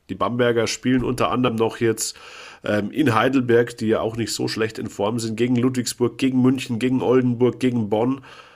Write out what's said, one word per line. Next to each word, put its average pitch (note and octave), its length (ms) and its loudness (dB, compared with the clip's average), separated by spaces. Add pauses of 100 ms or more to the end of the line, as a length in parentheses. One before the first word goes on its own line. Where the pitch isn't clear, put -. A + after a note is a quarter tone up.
(100)
Die F#2+ 40 -6
Bamberger A#2 520 0
spielen B2+ 360 0
unter A#2+ 280 0
anderem A#2+ 260 0
noch A2 220 0
jetzt, A2+ 400 -2 (440)
ähm, G#2 280 -2
in B2+ 240 0
Heidelberg, A#2+ 640 2
die A2 80 -4
ja G#2 140 2
auch A2 160 -4
nicht A2+ 160 -4
so B2 160 -4
schlecht A2 300 -4
in - 100 -8
Form A2 300 -2
sind, A2+ 180 -4
gegen B2 200 2
Ludwigsburg, A#2+ 640 0
gegen C3 240 2
München, B2+ 360 0
gegen B2+ 220 0
Oldenburg, A#2+ 600 2
gegen A#2+ 280 0
Bonn. B2 340 0 (340)